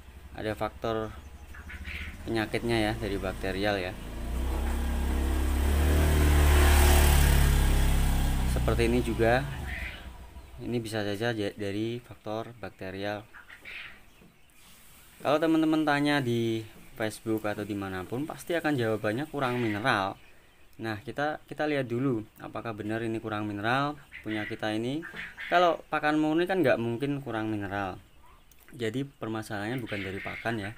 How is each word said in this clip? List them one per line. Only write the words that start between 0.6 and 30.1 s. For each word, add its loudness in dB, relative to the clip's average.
penyakitnya -2
ya, 0
dari -4
bakterial -2
ya. -4
Seperti 2
ini 4
juga, 2
ini -2
bisa -4
saja -2
ja-, -4
dari -4
faktor -10
bakterial. -8
Kalau 2
teman-teman 2
tanya 2
di 0
Facebook -4
atau -4
dimanapun, -6
pasti -6
akan 0
jawabannya -2
kurang -4
mineral. 0
Nah, -6
kita, -6
kita -6
lihat -2
dulu -2
apakah -10
benar -4
ini -4
kurang -6
mineral -2
punya -4
kita -4
ini. -4
Kalau 4
pakan 0
murni 2
kan 0
nggak 4
mungkin -4
kurang -4
mineral. -4
Jadi -4
permasalahannya -6
bukan -6
dari -6